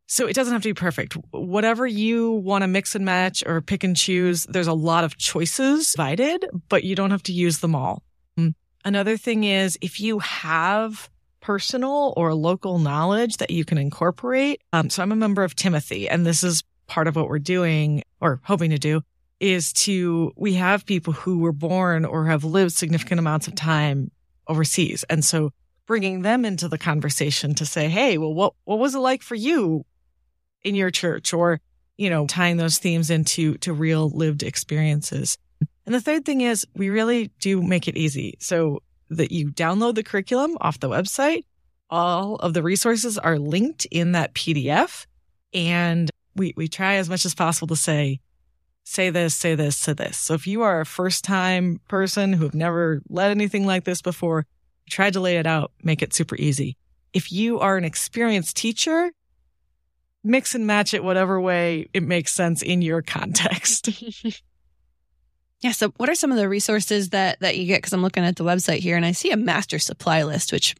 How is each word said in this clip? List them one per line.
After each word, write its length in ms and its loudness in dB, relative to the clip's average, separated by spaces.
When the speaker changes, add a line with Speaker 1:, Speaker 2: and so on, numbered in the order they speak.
Speaker 1:
so 200 0
it 60 -2
doesn't 180 0
have 120 0
to 60 0
be 40 -2
perfect. 400 -4
Whatever 560 0
you 440 0
wanna 360 0
mix 280 0
and 100 -2
match 400 0
or 160 0
pick 240 -2
and 100 2
choose, 540 2
there's 180 0
a 60 2
lot 320 2
of 120 -6
choices 760 0
provided, 500 0
but 160 2
you 120 -2
don't 160 0
have 120 0
to 80 -6
use 280 0
them 160 0
all. 280 -4
Mm. 180 2
Another 320 0
thing 300 0
is 360 2
if 200 -6
you 180 0
have 880 -2
personal 800 -2
or 160 2
local 440 0
knowledge 600 0
that 140 -6
you 120 0
can 140 0
incorporate. 840 0
Um, 160 2
so 120 -4
I'm 120 0
a 20 0
member 300 2
of 100 -8
Timothy, 540 -2
and 160 2
this 180 2
is 180 0
part 200 0
of 80 0
what 140 0
we're 100 -2
doing 640 2
or 240 0
hoping 280 2
to 60 2
do 240 2
is 320 0
to, 640 0
we 200 0
have 300 2
people 280 0
who 260 -2
were 140 2
born 500 0
or 220 -2
have 180 2
lived 300 2
significant 460 0
amounts 280 0
of 80 -12
time 560 0
overseas. 640 0
And 140 2
so 280 0
bringing 360 0
them 220 2
into 240 -2
the 100 -4
conversation 760 0
to 100 -2
say, 220 -2
"Hey, 300 2
well, 160 -2
what, 200 2
what 140 0
was 140 2
it 60 -2
like 220 2
for 140 -8
you 500 0
in 120 -2
your 160 2
church?" 420 -2
Or, 280 2
you 140 -2
know, 180 0
tying 300 2
those 200 0
themes 320 0
into, 500 0
to 120 -4
real 380 0
lived 340 -2
experiences. 920 -2
And 100 0
the 60 0
third 240 0
thing 160 0
is 340 0
we 140 -2
really 500 0
do 220 0
make 260 0
it 80 -4
easy 440 -2
so 420 0
that 220 -2
you 180 -2
download 460 0
the 80 -2
curriculum 560 -2
off 220 -2
the 80 -2
website. 560 0
All 460 0
of 180 -2
the 80 0
resources 560 0
are 220 0
linked 460 -2
in 260 0
that 220 0
P 200 -2
D 160 0
F. 380 0
And 580 0
we, 220 -2
we 100 -4
try 280 0
as 140 0
much 160 -2
as 80 -4
possible 340 -2
to 100 0
say, 420 0
"Say 260 -2
this, 240 0
say 220 0
this, 220 0
say 160 -2
this." 240 -6
So 160 -2
if 120 -4
you 160 -2
are 200 2
a 40 -4
first-time 1000 0
person 460 0
who 100 2
have 100 -2
never 540 0
led 240 0
anything 340 0
like 200 0
this 160 -2
before, 440 -2
we 40 -20
tried 240 2
to 80 0
lay 160 2
it 100 0
out, 240 0
make 200 0
it 120 -2
super 220 -2
easy. 400 -2
If 180 -2
you 300 0
are 160 4
an 80 0
experienced 720 -2
teacher, 560 0
mix 320 2
and 140 -4
match 260 2
it 80 -2
whatever 380 2
way 540 0
it 100 0
makes 300 0
sense 280 0
in 200 0
your 200 0
context. 880 -2
<laughs> 520 -8
Speaker 2:
Yeah. 100 0
So 260 0
what 100 0
are 60 2
some 180 2
of 60 4
the 100 2
resources 600 0
that, 300 0
that 180 0
you 80 -2
get? 160 2
'Cause 100 -6
I'm 120 2
looking 200 2
at 120 2
the 80 -4
website 340 2
here 180 0
and 80 2
I 80 2
see 200 -2
a 60 2
master 420 -2
supply 420 0
list, 300 -2
which 280 0